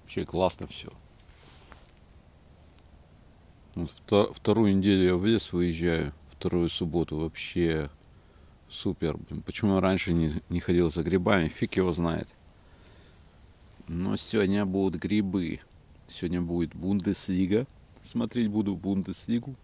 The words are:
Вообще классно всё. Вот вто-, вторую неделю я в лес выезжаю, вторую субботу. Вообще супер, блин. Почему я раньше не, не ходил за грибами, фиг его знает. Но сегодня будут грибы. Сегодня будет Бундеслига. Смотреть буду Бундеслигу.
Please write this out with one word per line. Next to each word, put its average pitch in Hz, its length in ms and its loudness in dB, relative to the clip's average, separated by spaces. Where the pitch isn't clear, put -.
Вообще - 240 -6
классно - 420 0
всё. - 220 -14
Вот 85 160 -6
вто-, - 420 2
вторую 104 420 4
неделю 95 300 6
я 90 100 6
в 90 100 0
лес 110 280 2
выезжаю, 82 580 0
вторую 87 380 0
субботу. 80 500 -2
Вообще 80 720 -2
супер, 85 480 -4
блин. - 280 -10
Почему 98 320 0
я 95 40 4
раньше 92 320 2
не, 80 380 2
не 85 100 -2
ходил 87 300 2
за 80 140 -4
грибами, 90 440 2
фиг - 300 -4
его 90 160 2
знает. 82 340 -2
Но 92 300 -4
сегодня 101 480 0
будут 95 340 0
грибы. 95 640 -2
Сегодня 90 320 -4
будет 85 340 -2
Бундеслига. 95 920 0
Смотреть 117 460 -4
буду 104 280 -2
Бундеслигу. 98 880 -4